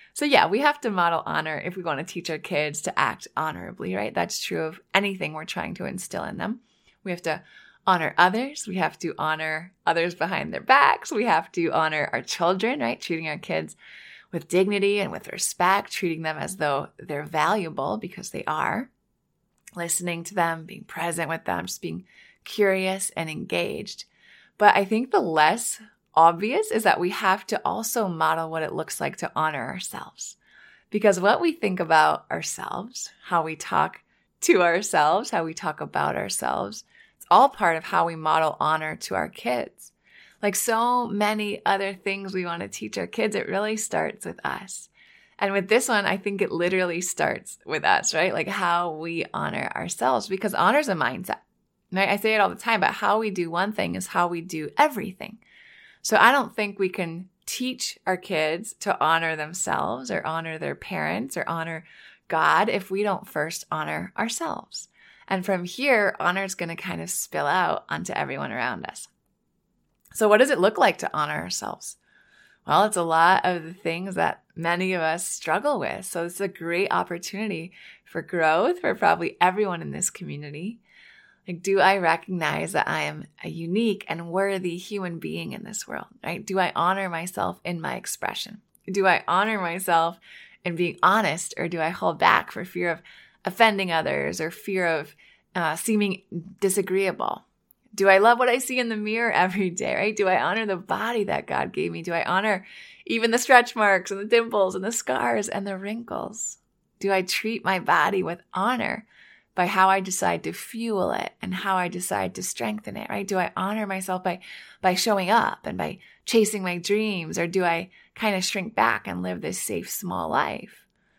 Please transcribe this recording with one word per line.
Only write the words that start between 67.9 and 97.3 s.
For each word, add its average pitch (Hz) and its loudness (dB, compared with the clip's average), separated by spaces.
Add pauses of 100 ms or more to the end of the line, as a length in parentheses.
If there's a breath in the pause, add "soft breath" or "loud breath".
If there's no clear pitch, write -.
everyone 139 -4
around 120 -6
us. - -14 (1080)
So 220 6
what 208 10
does 247 8
it 285 2
look 185 4
like 226 6
to - -4
honor 151 -2
ourselves? - -8 (680 soft breath)
Well, 160 6
it's 214 0
a 175 2
lot 165 4
of 175 -2
the 165 -12
things 180 -6
that 165 0 (120)
many 175 0
of 170 -2
us 160 0
struggle 214 -2
with. - -6
So 170 -4
it's 175 -8
a 196 -2
great 175 -2
opportunity 175 -4 (300 loud breath)
for - -10
growth 175 2
for 190 0
probably 165 2
everyone 185 2
in 147 -10
this - -4
community. 147 -12 (640 soft breath)
Like, 175 -8
do 196 4
I 190 8
recognize 165 0
that - 2
I 156 -2
am 151 -6 (180)
a 156 -8
unique 175 -2
and 170 -6
worthy 185 -2
human 180 -8
being 160 -8
in - -12
this - -10
world, - -10 (180)
right? 190 -8
Do 190 -2
I 180 2
honor 185 0
myself 180 -4
in 175 -6
my 139 -6
expression? - -6 (280)
Do 190 2
I 175 4
honor 202 2
myself 170 2 (460 loud breath)
in 170 -4
being 175 0
honest, 180 2
or 170 -2
do 170 -4
I 160 0
hold 175 -2
back 165 6
for 208 -10
fear 175 -2
of 165 -4 (420 loud breath)
offending 196 4
others 160 0
or 160 -4
fear 185 -2
of, 156 -2 (400 soft breath)
uh, 160 -2
seeming 208 0 (360)
disagreeable? 190 0 (520)